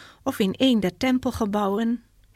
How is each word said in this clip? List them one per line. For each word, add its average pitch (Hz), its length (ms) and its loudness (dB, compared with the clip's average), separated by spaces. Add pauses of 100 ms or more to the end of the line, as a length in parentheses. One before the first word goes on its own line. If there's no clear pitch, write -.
(220)
of - 160 -4
in 190 180 2
een 254 240 4
der 185 160 -2
tempelgebouwen 226 1080 -2 (320)